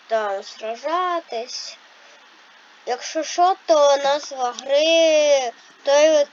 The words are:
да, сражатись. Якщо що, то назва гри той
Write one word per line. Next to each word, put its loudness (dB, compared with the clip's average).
да, -2
сражатись. -8
Якщо -6
що, 0
то 4
назва -4
гри 2
той 4